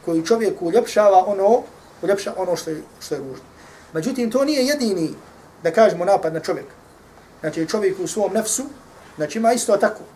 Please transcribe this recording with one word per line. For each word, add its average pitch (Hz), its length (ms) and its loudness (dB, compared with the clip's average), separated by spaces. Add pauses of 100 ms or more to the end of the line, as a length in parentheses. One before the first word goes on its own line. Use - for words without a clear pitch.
Koji 165 220 -2
čovjeku 220 400 0
uljepšava 208 600 4
ono, 202 360 4 (400)
uljepša 196 340 -2
ono 180 200 -2
što 160 140 -8
je, 156 120 -8 (180)
što - 140 -8
je 135 60 -6
ružno. 135 240 -12 (480)
Međutim, 226 380 -2
to 262 140 2
nije 277 220 0
jedini, 202 480 -2 (480)
da 165 100 0
kažemo, 180 320 4
napad 180 300 2
na 160 60 -4
čovjeka. - 340 -6 (680)
Znači, 160 280 -4
čovjek 190 320 -2
u 175 60 -4
svom 196 260 -2
nefsu, 220 300 -2 (540)
znači, 151 220 -4
ima 226 140 4
isto 233 240 2
tako. 214 240 0 (160)